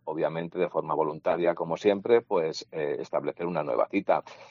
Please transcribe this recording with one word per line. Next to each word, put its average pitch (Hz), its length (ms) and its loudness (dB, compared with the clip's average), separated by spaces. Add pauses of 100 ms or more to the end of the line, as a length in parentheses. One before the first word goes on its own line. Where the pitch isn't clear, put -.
obviamente, 80 520 -4
de 87 120 0
forma 78 240 -2
voluntaria, 80 600 0
como 82 220 -2
siempre, 104 460 4
pues, 80 500 -2
eh, 73 260 -2
establecer 73 460 -4
una 85 180 -2
nueva 60 280 0
cita. 92 340 2 (260)